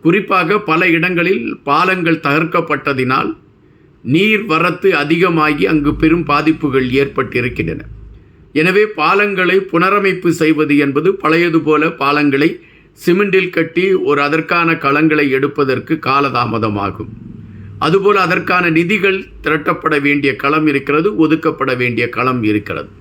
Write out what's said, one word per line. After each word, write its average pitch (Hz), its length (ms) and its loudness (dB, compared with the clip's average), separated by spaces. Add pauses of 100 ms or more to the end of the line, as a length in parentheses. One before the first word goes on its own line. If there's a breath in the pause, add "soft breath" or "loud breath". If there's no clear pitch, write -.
குறிப்பாக 190 580 0
பல 165 280 0
இடங்களில் 175 540 0 (180)
பாலங்கள் 165 600 0
தகர்க்கப்பட்டதினால் 143 1040 0 (720 soft breath)
நீர் 196 420 2
வரத்து 170 500 0
அதிகமாகி 156 720 0
அங்கு 151 280 0
பெரும் 165 300 2
பாதிப்புகள் 147 680 0
ஏற்பட்டிருக்கின்றன. 123 880 -2 (760 soft breath)
எனவே 185 380 2
பாலங்களை 185 720 2
புனரமைப்பு 185 680 0
செய்வது 151 440 2
என்பது 147 380 2
பழையது 165 460 2
போல 151 340 2
பாலங்களை 143 560 2 (480 loud breath)
சிமெண்டில் 185 540 2
கட்டி 165 300 -2 (200)
ஒரு 143 180 2
அதற்கான 160 540 0
களங்களை 151 540 2
எடுப்பதற்கு 131 680 0
காலதாமதமாகும். 113 1120 -2 (680 loud breath)
அதுபோல 196 400 2
அதற்கான 180 500 0
நிதிகள் 185 500 0 (220)
திரட்டப்பட 156 580 -2
வேண்டிய 143 360 2
களம் 156 320 0
இருக்கிறது, 151 480 0
ஒதுக்கப்பட 156 640 0
வேண்டிய 120 320 -2
களம் 123 340 -2
இருக்கிறது. 101 460 -2 (120)